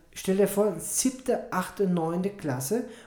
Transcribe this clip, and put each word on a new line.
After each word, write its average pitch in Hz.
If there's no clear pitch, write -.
stell -
dir 196
vor, 202
siebte, -
achte, 185
neunte 175
Klasse 156